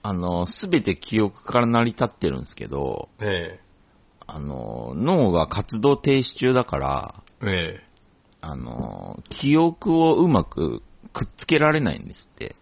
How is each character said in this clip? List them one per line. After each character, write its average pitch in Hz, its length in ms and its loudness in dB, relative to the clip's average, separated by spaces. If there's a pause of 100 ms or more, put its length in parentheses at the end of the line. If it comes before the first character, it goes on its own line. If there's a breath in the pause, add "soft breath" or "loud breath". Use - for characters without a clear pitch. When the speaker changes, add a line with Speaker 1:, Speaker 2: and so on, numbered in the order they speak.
Speaker 1:
あ 104 100 -4
の、 90 340 0
す - 200 -10
べ 170 160 2
て 95 140 0
記 - 240 -2
憶 101 240 -2
か 123 160 2
ら 117 60 2
成 117 180 4
り 117 80 0
立 - 120 -2
っ 117 40 -2
て - 200 -4
る 67 100 -2
ん - 20 -8
で 65 60 -12
す - 100 -18
け - 100 -10
ど、 67 420 -6 (120)
Speaker 2:
え 92 380 -4
え。 - 20 -20 (680)
Speaker 1:
あ 76 140 -12
の、 62 560 -8
脳 127 340 4
が 82 160 4
活 107 340 -6
動 139 160 6
停 139 220 2
止 - 180 -4
中 127 160 2
だ 127 120 4
か - 140 -4
ら、 69 360 -4 (280)
Speaker 2:
え 90 380 -4
え。 - 40 -20 (560)
Speaker 1:
あ 76 160 -10
の、 58 640 -10 (200)
記 143 160 4
憶 165 460 2
を 160 140 6
う - 120 4
ま 107 160 4
く 62 380 -4 (300)
く - 120 -4
っ - 40 -8 (100)
つ - 80 -14
け 156 120 4
ら 151 140 4
れ 156 80 0
な 92 140 0
い 50 60 -10
ん 50 60 -14
で - 80 -14
す - 200 -20
っ - 40 -20
て。 - 240 -12